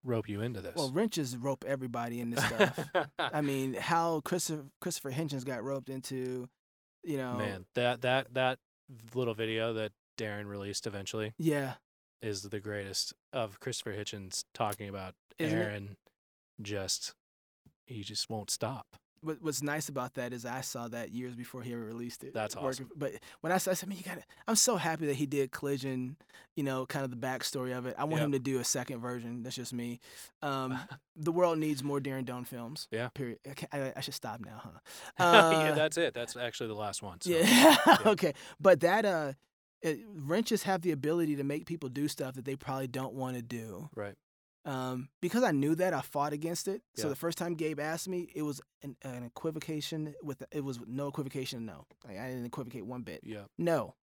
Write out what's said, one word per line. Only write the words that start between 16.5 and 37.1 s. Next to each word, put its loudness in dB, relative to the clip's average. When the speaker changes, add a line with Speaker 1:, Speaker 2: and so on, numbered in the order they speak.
Speaker 1:
just, -4
he -10
just -6
won't -6
stop. -4
Speaker 2:
What, -4
what's -2
nice -2
about -4
that -4
is -8
I -4
saw -6
that -6
years -6
before -10
he -6
ever -4
released -8
it. -12
Speaker 1:
That's -2
Speaker 2:
Working -4
Speaker 1:
awesome. -20
Speaker 2:
but -4
when -2
I 6
saw, 0
I 2
said, -4
"Man, -6
you -12
gotta," -8
I'm 2
so 6
happy 0
that 4
he 2
did 2
Collision, -2
you -2
know, 0
kind -2
of -2
the -10
backstory -2
of -4
it. -4
I 0
want 2
Speaker 1:
Yeah. 4
Speaker 2:
him 2
to 2
do 0
a -4
second -2
version. -6
That's -6
just -8
me. -4
Um, -2
Speaker 1:
<laughs> -20
Speaker 2:
the 0
world 6
needs 0
more 0
Darren -2
Doan -6
films. -8
Speaker 1:
Yeah. -2
Speaker 2:
Period. -6
I -12
can't, -10
I, -2
I -8
should -6
stop -8
now, -12
huh? -12
Speaker 1:
<laughs> -
Yeah, 10
Speaker 2:
Uh, 2
Speaker 1:
that's 2
it. 2
That's -6
actually -4
the -4
last -6
one, -10